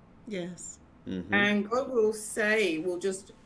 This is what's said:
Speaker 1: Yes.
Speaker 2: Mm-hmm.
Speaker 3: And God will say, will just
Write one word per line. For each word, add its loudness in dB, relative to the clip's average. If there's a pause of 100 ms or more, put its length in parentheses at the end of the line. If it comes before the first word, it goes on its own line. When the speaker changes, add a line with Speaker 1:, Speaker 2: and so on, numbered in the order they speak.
(280)
Speaker 1:
Yes. -8 (280)
Speaker 2:
Mm-hmm. -4
Speaker 3:
And 2
God 0
will 4
say, 0
will -2
just -4 (140)